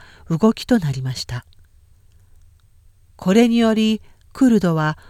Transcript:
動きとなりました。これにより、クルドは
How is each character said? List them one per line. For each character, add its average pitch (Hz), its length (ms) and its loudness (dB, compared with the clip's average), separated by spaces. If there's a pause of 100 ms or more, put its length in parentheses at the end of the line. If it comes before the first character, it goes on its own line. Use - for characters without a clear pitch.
(300)
動 220 240 2
き - 120 -12
と 240 120 2
な 156 140 -2
り 131 100 -8
ま 131 140 -8
し - 100 -12
た。 120 180 -10 (1700)
こ 185 180 -2
れ 233 140 4
に 233 100 0
よ 226 160 2
り、 220 300 0 (280)
ク - 160 2
ル 226 120 4
ド 170 160 0
は 156 200 -2 (140)